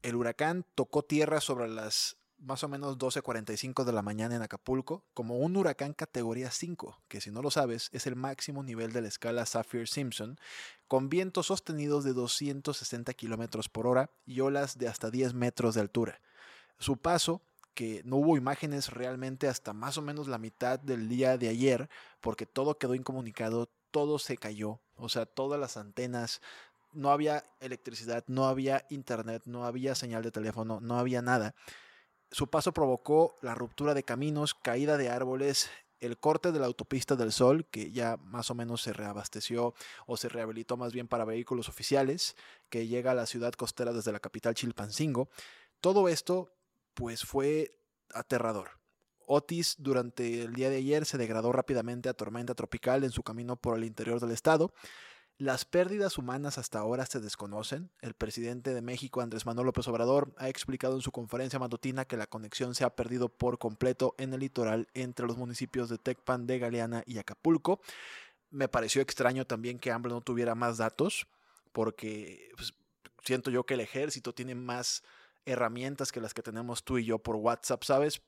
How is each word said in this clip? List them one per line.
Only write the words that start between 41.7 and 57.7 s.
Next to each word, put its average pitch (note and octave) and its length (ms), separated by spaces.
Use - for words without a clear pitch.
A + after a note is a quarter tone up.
que A#2 180
llega B2 240
a B2+ 40
la A#2 100
ciudad A#2+ 280
costera A#2+ 400
desde A2+ 180
la G2+ 80
capital - 340
Chilpancingo. A#2+ 760
Todo F#3+ 300
esto, F3+ 440
pues, A#2 300
fue C#3+ 500
aterrador. A2+ 580
Otis D#3+ 460
durante B2 640
el A#2 140
día C3 160
de C3+ 60
ayer D3 280
se C#3 140
degradó A2+ 320
rápidamente B2 580
a B2 60
tormenta A#2+ 400
tropical C3+ 480
en B2+ 80
su - 100
camino A#2+ 360
por A#2+ 200
el A2+ 60
interior A#2 360
del A#2 120
estado. D#3 420
Las C3+ 280
pérdidas F#3 520
humanas C3+ 400
hasta A2+ 220
ahora A#2+ 260
se C3 140
desconocen. G#2+ 720